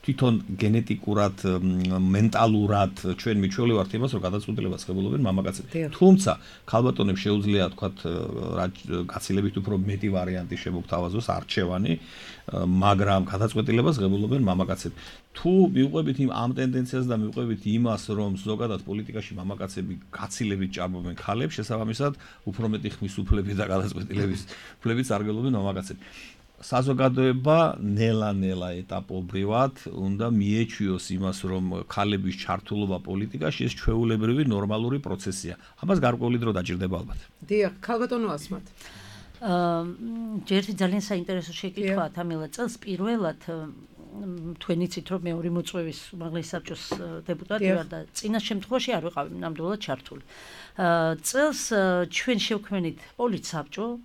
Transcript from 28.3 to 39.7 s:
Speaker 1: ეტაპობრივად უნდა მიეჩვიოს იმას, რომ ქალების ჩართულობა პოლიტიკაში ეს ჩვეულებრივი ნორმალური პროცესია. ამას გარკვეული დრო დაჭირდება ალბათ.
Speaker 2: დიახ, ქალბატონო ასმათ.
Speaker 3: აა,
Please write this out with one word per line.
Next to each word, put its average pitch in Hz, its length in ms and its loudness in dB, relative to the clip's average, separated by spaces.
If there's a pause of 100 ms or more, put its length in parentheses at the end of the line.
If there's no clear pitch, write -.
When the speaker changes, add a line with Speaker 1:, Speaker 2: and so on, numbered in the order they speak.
Speaker 1:
ეტაპობრივად 95 1120 -2
უნდა 98 420 -2
მიეჩვიოს 104 800 2
იმას, 92 320 -2
რომ 92 240 -2 (180)
ქალების 98 540 0
ჩართულობა 95 600 -2
პოლიტიკაში 95 680 -4
ეს 123 80 -2
ჩვეულებრივი 113 720 2
ნორმალური 110 560 0
პროცესია. 92 560 -6 (140)
ამას 185 260 2
გარკვეული 120 400 2
დრო 117 140 0
დაჭირდება 90 420 -2
ალბათ. - 240 -6 (200)
Speaker 2:
დიახ, 196 380 0
ქალბატონო 233 520 -2
ასმათ. 180 360 -6 (720)
Speaker 3:
აა, 175 440 2